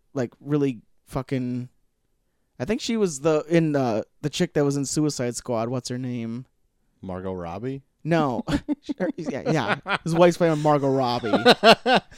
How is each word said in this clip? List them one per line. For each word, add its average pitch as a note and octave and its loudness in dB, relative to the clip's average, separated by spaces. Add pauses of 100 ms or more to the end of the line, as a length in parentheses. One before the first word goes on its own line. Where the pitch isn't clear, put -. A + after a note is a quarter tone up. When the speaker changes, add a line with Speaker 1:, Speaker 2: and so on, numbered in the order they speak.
(140)
Speaker 1:
like, C3 -4
really C#3 -2 (240)
fucking, B2 -6 (920)
I B2 -6
think A3+ -4
she A#3 -2
was F3+ 0
the, D3+ 2
in E3 4
the, B2 0 (160)
the D3+ -4
chick F3 -2
that D3 2
was C#3+ 0
in C#3+ -2
Suicide C#3 -2
Squad. A#2 -4
What's B2+ -6
her B2 -6
name? B2 -8 (560)
Speaker 2:
Margot F#2 -8
Robbie? G2+ -8 (200)
Speaker 1:
No. D3+ 0
<laughs> - -2 (300)
Sure, B3+ -4
yeah, C#3 -6 (340)
yeah. F#3+ -2
His E3 -4
wife's E3+ 6
playing D#3+ 2
Margot D3 2
Robbie. B2 0
Speaker 2:
<laughs> A#3 6 (160)